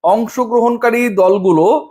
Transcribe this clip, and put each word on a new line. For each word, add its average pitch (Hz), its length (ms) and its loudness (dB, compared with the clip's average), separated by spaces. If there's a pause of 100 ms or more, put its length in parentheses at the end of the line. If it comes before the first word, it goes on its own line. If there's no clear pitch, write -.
অংশগ্রহণকারী 233 960 -2 (200)
দলগুলো 185 440 2 (260)